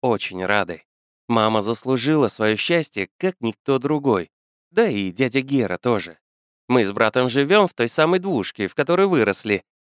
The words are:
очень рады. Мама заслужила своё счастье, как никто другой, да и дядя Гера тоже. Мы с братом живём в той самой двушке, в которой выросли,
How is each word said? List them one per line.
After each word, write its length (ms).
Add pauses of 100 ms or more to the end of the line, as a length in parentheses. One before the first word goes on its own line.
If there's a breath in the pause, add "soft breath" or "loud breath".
очень 420
рады. 380 (460)
Мама 320
заслужила 680
своё 280
счастье, 520 (100)
как 220
никто 380
другой, 520 (400)
да 180
и 220
дядя 300
Гера 360
тоже. 420 (500)
Мы 160
с 80
братом 360
живём 380
в 80
той 140
самой 320
двушке, 480
в 60
которой 320
выросли, 580 (280)